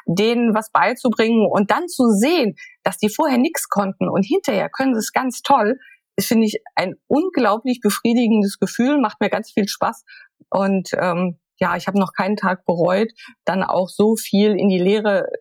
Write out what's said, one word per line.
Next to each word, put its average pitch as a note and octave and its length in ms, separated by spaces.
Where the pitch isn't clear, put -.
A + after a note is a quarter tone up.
denen A3 500
was - 160
beizubringen A3 800
und G3+ 200
dann D#4 180
zu A#3+ 220
sehen, A3+ 440
dass - 160
die G#3 100
vorher C4+ 300
nichts - 320
konnten F#3+ 400
und F#3+ 140
hinterher G#3 440
können C4+ 260
sie A3 60
es - 120
ganz B3+ 280
toll. B3+ 380
Das G3 100
finde A3+ 200
ich G#3+ 140
ein F3+ 220
unglaublich B3 720
befriedigendes A3 800
Gefühl, B3 420
macht A3 220
mir G#3 80
ganz A3 220
viel G3+ 160
Spaß - 360
und, G3 400
ähm, F3 380
ja, F3 140
ich F3+ 100
habe G3 120
noch F#3+ 140
keinen G3+ 240
Tag F#3 280
bereut, F3+ 480
dann F#3 180
auch F3+ 260
so G#3+ 280
viel G#3 400
in G3+ 120
die F#3+ 120
Lehre G3+ 480